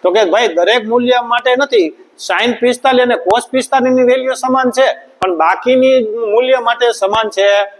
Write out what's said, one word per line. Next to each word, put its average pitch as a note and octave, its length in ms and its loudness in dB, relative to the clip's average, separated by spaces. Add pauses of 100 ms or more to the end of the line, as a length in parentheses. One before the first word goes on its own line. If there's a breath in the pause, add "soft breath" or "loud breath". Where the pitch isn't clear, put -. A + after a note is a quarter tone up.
તો F3+ 120 2
કે A3 100 4
ભાઈ G3+ 240 0
દરેક F3+ 340 0 (100)
મૂલ્ય B3 280 0 (120)
માટે A#3+ 240 0
નથી, B3 320 0 (400)
sin G#3+ 220 0 (100)
પિસ્તાલીસ B3 460 0
અને A#3+ 100 0 (100)
cos A3+ 240 2
પિસ્તાલીસ B3+ 420 0
ની B3+ 100 2
વેલ્યુ B3+ 320 0 (100)
સમાન B3+ 260 0
છે, B3+ 160 0 (340)
પણ F#3 220 -2
બાકીની B3+ 560 2 (360)
મૂલ્ય B3+ 320 2
માટે A#3+ 260 0
સમાન G#3+ 440 -2
છે G3 100 2 (340)